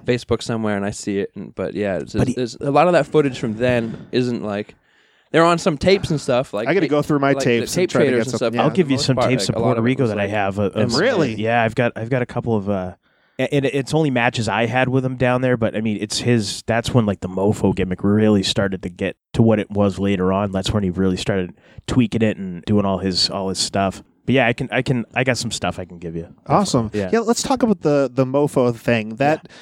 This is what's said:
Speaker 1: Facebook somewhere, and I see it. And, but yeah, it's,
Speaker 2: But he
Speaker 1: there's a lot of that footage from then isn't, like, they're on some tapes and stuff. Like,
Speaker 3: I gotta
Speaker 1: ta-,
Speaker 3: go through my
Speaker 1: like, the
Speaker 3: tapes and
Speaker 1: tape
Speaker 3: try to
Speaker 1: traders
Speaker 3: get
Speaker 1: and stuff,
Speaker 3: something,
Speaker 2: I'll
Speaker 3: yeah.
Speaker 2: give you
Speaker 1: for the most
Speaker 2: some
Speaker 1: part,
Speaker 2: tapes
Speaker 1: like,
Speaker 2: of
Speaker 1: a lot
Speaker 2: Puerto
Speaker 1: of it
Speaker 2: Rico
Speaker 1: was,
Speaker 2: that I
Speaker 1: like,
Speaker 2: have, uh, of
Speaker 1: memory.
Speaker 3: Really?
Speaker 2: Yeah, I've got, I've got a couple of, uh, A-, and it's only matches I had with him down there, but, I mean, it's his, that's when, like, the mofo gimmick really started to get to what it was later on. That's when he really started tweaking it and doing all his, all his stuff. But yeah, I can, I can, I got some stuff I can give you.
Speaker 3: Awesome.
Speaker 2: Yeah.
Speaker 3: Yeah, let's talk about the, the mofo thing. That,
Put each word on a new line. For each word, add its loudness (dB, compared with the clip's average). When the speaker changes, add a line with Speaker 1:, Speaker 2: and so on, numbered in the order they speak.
Speaker 1:
Facebook -2
somewhere, -2
and -2
I -4
see -4
it. -4
And, -14
but -6
yeah, -2
it's, -8
Speaker 2:
But 2
he -2
Speaker 1:
there's -4
a -4
lot 4
of 2
that 4
footage 0
from -4
then -2
isn't, -2
like, -8
they're 4
on 4
some 0
tapes 0
and 0
stuff. -2
Like, -2
Speaker 3:
I 2
gotta 2
Speaker 1:
ta-, -4
Speaker 3:
go 2
through 0
my 2
Speaker 1:
like, 2
the -2
Speaker 3:
tapes 2
and 2
Speaker 1:
tape 0
Speaker 3:
try 2
to 4
Speaker 1:
traders 2
Speaker 3:
get 2
Speaker 1:
and -4
stuff, -4
Speaker 3:
something, 0
Speaker 2:
I'll 4
Speaker 3:
yeah. 0
Speaker 2:
give 2
you 4
Speaker 1:
for -2
the -
most 0
Speaker 2:
some 2
Speaker 1:
part, 2
Speaker 2:
tapes 2
Speaker 1:
like, -2
Speaker 2:
of -
Speaker 1:
a 0
lot 0
Speaker 2:
Puerto 2
Speaker 1:
of 0
it 2
Speaker 2:
Rico 0
Speaker 1:
was, 0
Speaker 2:
that -2
I -2
Speaker 1:
like, -4
Speaker 2:
have, -2
uh, 0
of -2
Speaker 1:
memory. 2
Speaker 3:
Really? 0
Speaker 2:
Yeah, 0
I've 0
got, 0
I've -8
got 0
a -2
couple -2
of, -2
uh, -2
A-, -2
and 2
it's -2
only 2
matches 0
I 0
had 2
with 0
him -4
down 2
there, 2
but, -2
I 0
mean, -2
it's -4
his, 0
that's -2
when, 4
like, -2
the -8
mofo 0
gimmick -2
really 4
started -2
to -8
get -6
to 4
what 6
it -4
was 0
later 0
on. 0
That's -2
when 0
he 0
really 0
started -4
tweaking 0
it 0
and -10
doing 2
all 0
his, -2
all -4
his -4
stuff. -2
But 0
yeah, 4
I 0
can, -6
I 0
can, -2
I 0
got 0
some -6
stuff -4
I -10
can -18
give -8
you. -10
Speaker 3:
Awesome. 2
Speaker 2:
Yeah. -2
Speaker 3:
Yeah, 2
let's 0
talk 0
about 0
the, 2
the 0
mofo 2
thing. -2
That, 0